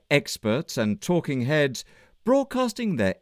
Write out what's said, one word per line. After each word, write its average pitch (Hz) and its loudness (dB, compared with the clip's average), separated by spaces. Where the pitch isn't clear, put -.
experts 139 -2
and 107 0
talking 151 0
heads, 139 0
broadcasting 247 0
their 98 2